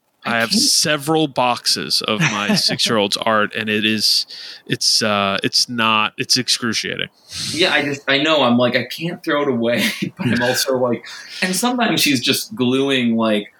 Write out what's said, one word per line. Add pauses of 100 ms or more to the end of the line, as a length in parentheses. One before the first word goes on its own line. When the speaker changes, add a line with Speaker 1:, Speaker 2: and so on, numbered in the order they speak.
(240)
Speaker 1:
I
have
Speaker 2:
can't.
Speaker 1:
several
boxes
of
my
Speaker 3:
<laughs>
Speaker 1:
six-year-old's
art,
and
it
is, (420)
it's,
uh,
it's
not,
it's
excruciating. (440)
Speaker 2:
Yeah,
I
just,
I
know.
I'm
like,
"I
can't
throw
it
away," (160)
<laughs>
but
I'm
also
like, (380)
and
sometimes
she's
just
gluing,
like,